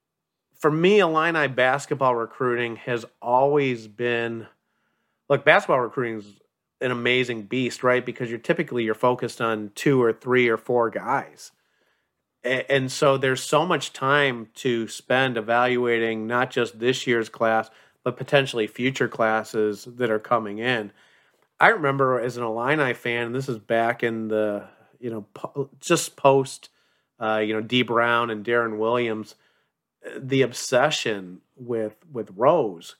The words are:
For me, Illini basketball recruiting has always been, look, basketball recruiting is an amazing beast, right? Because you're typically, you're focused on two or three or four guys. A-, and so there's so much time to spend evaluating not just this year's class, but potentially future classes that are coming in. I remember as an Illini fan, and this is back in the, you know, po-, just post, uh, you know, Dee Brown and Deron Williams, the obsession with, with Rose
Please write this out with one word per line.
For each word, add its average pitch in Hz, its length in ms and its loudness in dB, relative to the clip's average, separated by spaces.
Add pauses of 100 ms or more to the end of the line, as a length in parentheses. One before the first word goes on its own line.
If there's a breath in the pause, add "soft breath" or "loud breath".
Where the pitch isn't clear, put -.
(600)
For 156 100 2
me, 175 300 4
Illini 160 480 2
basketball 131 680 0
recruiting 117 600 -2
has 117 280 -4 (160)
always 127 680 2
been, 117 600 -4 (800)
look, 139 160 2
basketball 165 340 4
recruiting 117 400 -4
is 101 60 -14 (560)
an 127 100 0
amazing 123 520 0
beast, 123 400 -4
right? 123 220 2
Because 123 240 -8
you're 117 100 -8
typically, 123 440 -2
you're 110 100 0
focused 123 480 -2
on 107 340 -2
two 135 260 2
or 117 120 4
three 123 360 2
or 113 80 2
four 120 320 0
guys. 107 600 -6 (920)
A-, 127 280 -2
and 131 200 2
so 139 260 4
there's 131 260 0
so 156 220 2
much 170 280 -2
time 135 600 0
to 117 320 -2
spend 127 500 -2
evaluating 117 880 0
not 123 240 0
just 113 280 -2
this 127 280 0
year's 117 220 0
class, 113 400 0 (340 soft breath)
but - 140 -4
potentially 131 500 0
future 127 400 -2
classes 110 880 -2
that 120 140 -2
are 110 100 0
coming 107 400 -2
in. 113 320 -2 (680 soft breath)
I 170 100 6
remember 139 500 0
as 120 180 -4
an 123 60 -4
Illini 123 500 0
fan, 120 340 -4
and 117 80 -6
this 135 120 -4
is 117 120 -6
back 117 440 0
in 113 260 -4
the, 107 340 -2 (360 soft breath)
you 123 120 -8
know, 107 220 -10
po-, - 360 -10 (100)
just - 360 -2
post, 135 540 2 (500)
uh, 110 180 0
you 107 160 0
know, 110 80 -2
Dee 123 220 0
Brown 117 480 2
and 104 120 -6
Deron 113 360 0
Williams, 113 560 -2 (840)
the 135 240 0
obsession 117 1000 0 (140)
with, 113 400 -6 (160)
with 110 240 -10
Rose 113 640 0